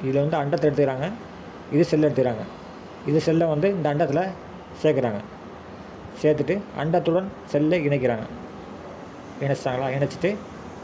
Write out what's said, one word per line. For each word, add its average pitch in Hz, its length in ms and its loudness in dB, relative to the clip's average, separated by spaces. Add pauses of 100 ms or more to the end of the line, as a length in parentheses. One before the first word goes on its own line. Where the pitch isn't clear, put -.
இதில் 139 260 2
வந்து 165 80 2
அண்டத்தை 147 320 2
எடுத்துக்கிறாங்க, 135 380 4 (640)
இது 151 120 6
செல்லை 151 260 6
எடுத்துக்கிறாங்க. 120 340 2 (640)
இது 147 160 4
செல்லை 165 260 4
வந்து 156 220 2
இந்த 156 240 0
அண்டத்தில் 156 380 2 (520)
சேர்க்குறாங்க. 127 360 4 (1000)
சேர்த்துட்டு 151 340 4 (260)
அண்டத்துடன் 170 480 2 (220)
செல்லை 151 360 4
இணைக்கிறாங்க. 123 380 2 (1160)
இணைச்சிட்டாங்களா? 135 540 0
இணைச்சிட்டு, 143 400 0 (480)